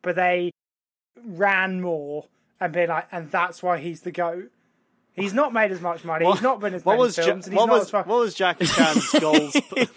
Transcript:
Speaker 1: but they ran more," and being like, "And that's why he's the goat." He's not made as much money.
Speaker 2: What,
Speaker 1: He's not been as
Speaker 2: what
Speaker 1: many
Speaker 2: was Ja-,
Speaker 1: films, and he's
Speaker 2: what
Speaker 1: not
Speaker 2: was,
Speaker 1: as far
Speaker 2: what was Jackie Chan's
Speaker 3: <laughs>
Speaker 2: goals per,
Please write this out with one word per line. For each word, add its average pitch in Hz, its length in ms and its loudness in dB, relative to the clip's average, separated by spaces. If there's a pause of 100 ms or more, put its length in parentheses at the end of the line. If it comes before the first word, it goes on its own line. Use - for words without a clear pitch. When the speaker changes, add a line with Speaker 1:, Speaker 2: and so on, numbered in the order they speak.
Speaker 1:
but 180 120 -2
they 180 380 0 (720)
ran 190 560 0
more," 151 460 -6 (340)
and 170 120 -4
being 170 180 0
like, 160 200 -4
"And 165 220 -10
that's 180 280 -2
why 180 180 -2
he's 160 240 -10
the 175 100 -10
goat." 170 400 -6 (640)
He's 196 200 -4
not 269 180 2
made 214 200 2
as 175 80 -8
much 170 240 -6
money. 165 200 -2
Speaker 2:
What, 190 100 6
Speaker 1:
He's 185 80 -6
not 247 180 0
been 202 140 -4
as 170 100 -8
Speaker 2:
what 190 80 4
Speaker 1:
many 240 100 4
Speaker 2:
was 233 160 0
Ja-, 165 60 2
Speaker 1:
films, 190 220 0
and 185 80 -8
he's 185 40 2
Speaker 2:
what 226 80 6
Speaker 1:
not 240 80 4
Speaker 2:
was, 214 80 4
Speaker 1:
as 180 80 -8
far 202 140 0
Speaker 2:
what 220 160 0
was 208 140 -2
Jackie 180 320 0
Chan's 160 440 2
Speaker 3:
<laughs> 302 100 4
Speaker 2:
goals 156 320 4
per, 277 340 0 (100)